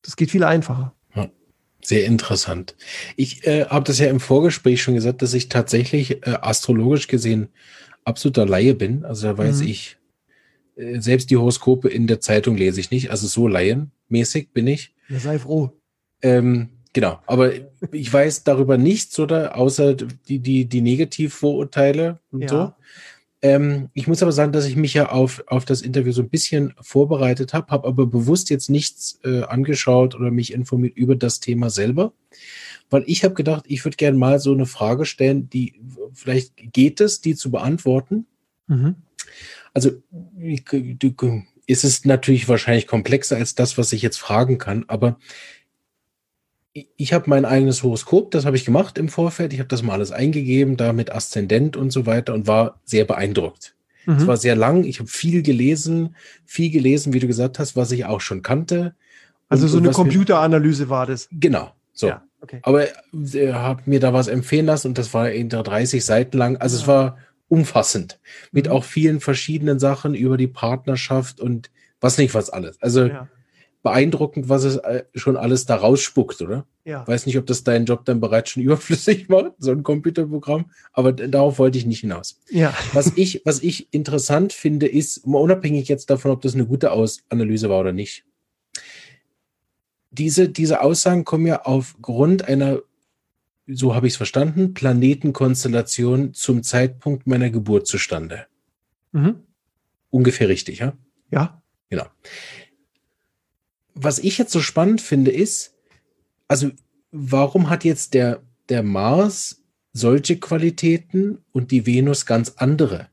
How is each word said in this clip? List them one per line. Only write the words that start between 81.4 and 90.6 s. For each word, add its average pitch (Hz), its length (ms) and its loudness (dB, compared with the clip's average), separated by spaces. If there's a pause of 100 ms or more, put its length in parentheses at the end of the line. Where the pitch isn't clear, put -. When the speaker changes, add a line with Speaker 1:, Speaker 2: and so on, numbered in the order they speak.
Speaker 2:
wollte 131 180 4
ich 117 80 -4
nicht 113 160 -4
hinaus. 90 400 -10 (100)
Speaker 1:
Ja. 160 240 2 (200)
Speaker 2:
Was 143 220 4
ich, 185 280 0
was 139 180 0
ich - 300 -6
interessant 151 600 0
finde, 147 340 0
ist, - 380 -2
mal 139 120 2
unabhängig 156 500 2
jetzt 139 200 -2
davon, 139 220 0
ob 131 100 -2
das 127 140 -4
eine 127 120 0
gute 127 260 0
Aus-, 110 360 -2
Analyse 110 400 -2
war 95 120 2
oder 95 120 -2
nicht. 98 320 -10 (1900)
Diese, 160 300 2
diese 156 320 0